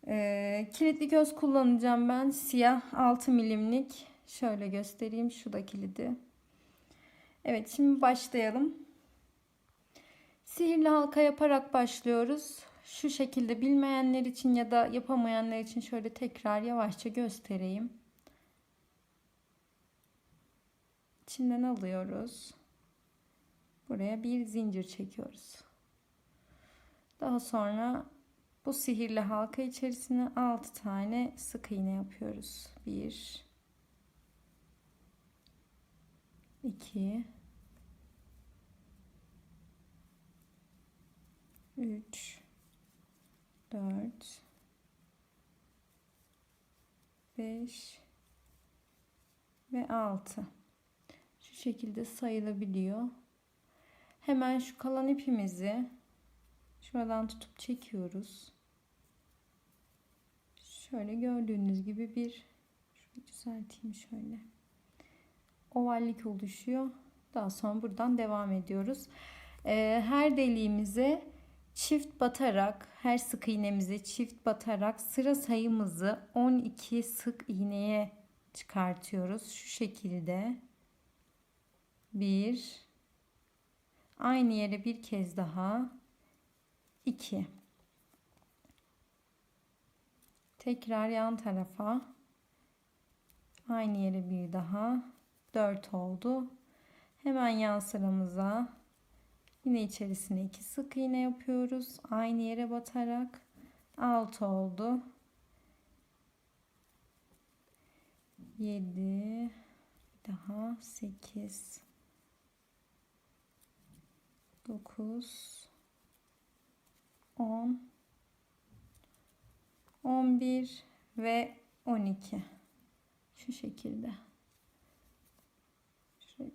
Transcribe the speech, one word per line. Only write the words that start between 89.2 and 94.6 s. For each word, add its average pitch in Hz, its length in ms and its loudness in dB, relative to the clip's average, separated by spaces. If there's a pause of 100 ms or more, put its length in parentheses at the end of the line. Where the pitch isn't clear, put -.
Tekrar 226 520 -2
yan 226 280 0
tarafa. 208 640 -2 (1700)
Aynı 220 280 0
yere 190 320 0
bir 180 240 -4
daha. 208 580 -2 (420)